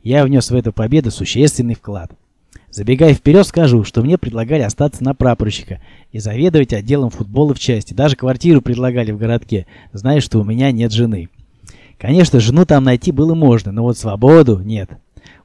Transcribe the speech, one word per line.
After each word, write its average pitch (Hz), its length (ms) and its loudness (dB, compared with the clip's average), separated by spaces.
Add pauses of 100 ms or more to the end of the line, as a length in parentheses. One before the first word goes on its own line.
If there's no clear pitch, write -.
я 139 220 2
внес 131 260 2
в 123 40 0
эту 117 180 -2
победу 120 380 0
существенный 120 640 -2
вклад. 92 360 -14 (580)
Забегая 131 440 2
вперед, 180 340 4
скажу, 123 380 2
что - 180 -2
мне 160 140 0
предлагали 120 460 -4
остаться 143 400 -4
на 135 100 -2
прапорщика 110 680 -4 (320)
и 110 80 -10
заведовать 127 540 0
отделом 120 360 -2
футбола 131 440 -2
в 123 60 -8
части. 110 340 -4
Даже 135 240 0
квартиру 131 440 2
предлагали 123 500 -4
в 104 60 -8
городке, 113 500 -4 (260)
зная, 127 260 0
что 120 220 -2
у - 20 -4
меня 120 280 -2
нет 117 200 -2
жены. 107 380 -2 (680)
Конечно, 147 420 2
жену 127 260 2
там 143 180 2
найти 127 280 0
было 156 240 0
можно, 117 360 2
но 113 120 -4
вот 120 140 -2
свободу 120 600 4
нет. 101 300 -8 (560)